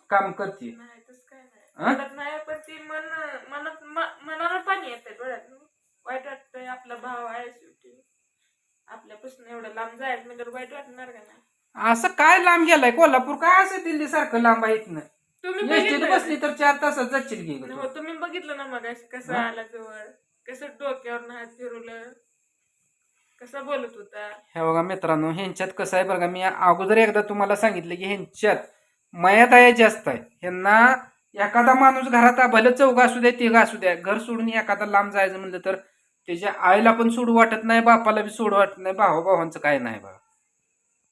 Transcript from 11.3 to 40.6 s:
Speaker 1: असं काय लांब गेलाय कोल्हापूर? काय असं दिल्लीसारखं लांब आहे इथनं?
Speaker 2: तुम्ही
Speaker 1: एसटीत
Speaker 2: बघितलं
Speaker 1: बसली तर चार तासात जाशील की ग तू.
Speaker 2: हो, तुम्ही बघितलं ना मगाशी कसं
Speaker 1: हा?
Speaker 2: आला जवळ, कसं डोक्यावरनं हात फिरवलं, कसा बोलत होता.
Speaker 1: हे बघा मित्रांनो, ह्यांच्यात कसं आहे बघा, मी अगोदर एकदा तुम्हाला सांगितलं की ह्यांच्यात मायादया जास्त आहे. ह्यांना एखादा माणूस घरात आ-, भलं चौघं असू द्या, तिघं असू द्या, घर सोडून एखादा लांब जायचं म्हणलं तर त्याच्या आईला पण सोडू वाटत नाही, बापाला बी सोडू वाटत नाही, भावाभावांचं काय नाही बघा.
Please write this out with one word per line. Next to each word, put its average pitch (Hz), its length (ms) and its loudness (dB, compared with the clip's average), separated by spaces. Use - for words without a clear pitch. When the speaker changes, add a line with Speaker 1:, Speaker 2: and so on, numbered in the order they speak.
Speaker 1:
असं 233 320 0
काय 349 300 4
लांब 349 280 2
गेलाय 294 240 4
कोल्हापूर? 254 460 2
काय 349 280 4
असं 381 200 -6
दिल्लीसारखं 302 560 -4
लांब 226 240 4
आहे 220 100 0
इथनं? 180 260 -8
Speaker 2:
तुम्ही 370 320 -4
Speaker 1:
एसटीत 415 220 0
Speaker 2:
बघितलं 349 180 0
Speaker 1:
बसली 320 200 -4
तर 294 160 -6
चार 285 300 0
तासात 294 220 -2
जाशील 247 420 -8
की 156 80 -10
ग 131 140 -14
तू. - 60 -16
Speaker 2:
हो, 269 140 -10
तुम्ही 311 280 -14
बघितलं 320 400 -12
ना 277 100 -14
मगाशी 240 400 -14
कसं 247 280 -14
Speaker 1:
हा? 240 80 -4
Speaker 2:
आला 226 200 -10
जवळ, 220 440 -20
कसं 254 200 -18
डोक्यावरनं 247 680 -12
हात 233 120 -18
फिरवलं, 233 560 -18
कसा 247 220 -16
बोलत 247 340 -8
होता. 208 300 -18
Speaker 1:
हे 165 80 -6
बघा 165 200 0
मित्रांनो, 165 480 -4
ह्यांच्यात 185 380 -8
कसं 190 180 -4
आहे 185 100 2
बघा, 180 200 -2
मी 185 160 -8
अगोदर 185 540 2
एकदा 208 260 4
तुम्हाला 202 340 -2
सांगितलं 180 380 -2
की 180 100 -10
ह्यांच्यात 196 520 -4
मायादया 233 580 8
जास्त 226 380 2
आहे. 123 100 -4
ह्यांना 202 520 4
एखादा 240 400 2
माणूस 262 340 4
घरात 240 320 6
आ-, 254 60 6
भलं 226 240 4
चौघं 254 320 4
असू 240 180 2
द्या, 240 100 4
तिघं 240 280 2
असू 220 180 4
द्या, 185 180 0
घर 185 240 -4
सोडून 226 300 -6
एखादा 214 380 -4
लांब 202 260 0
जायचं 190 260 0
म्हणलं 185 260 -10
तर 190 120 -2
त्याच्या 185 320 -6
आईला 202 340 6
पण 226 160 0
सोडू 233 280 0
वाटत 220 280 2
नाही, 226 160 2
बापाला 226 420 4
बी 208 80 -10
सोडू 208 260 -2
वाटत 196 220 2
नाही, 190 160 -6
भावाभावांचं 170 680 0
काय 147 180 0
नाही 113 220 -8
बघा. 95 180 -20